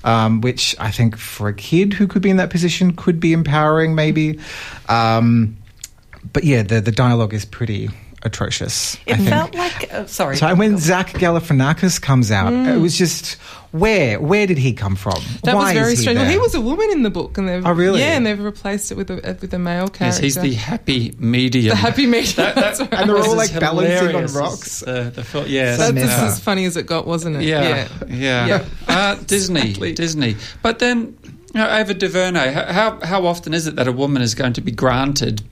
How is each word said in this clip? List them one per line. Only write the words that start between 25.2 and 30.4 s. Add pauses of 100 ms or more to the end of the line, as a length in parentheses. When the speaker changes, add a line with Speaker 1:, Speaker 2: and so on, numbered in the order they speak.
Speaker 4:
fil-,
yeah,
Speaker 3:
That's,
Speaker 1:
So
Speaker 3:
this
is
Speaker 1:
meta.
Speaker 3:
as
funny
as
it
got,
wasn't
it?
Speaker 4:
Yeah,
Speaker 3:
Yeah. (220)
Speaker 4:
yeah.
Speaker 3:
Yeah. (260)
Speaker 4:
Uh, (120)
Disney,
Speaker 3:
Exactly.
Speaker 4:
Disney. (260)